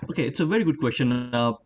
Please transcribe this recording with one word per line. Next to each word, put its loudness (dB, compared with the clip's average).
okay, -2
it's -4
a 2
very 2
good 2
question. 0
Uh, 2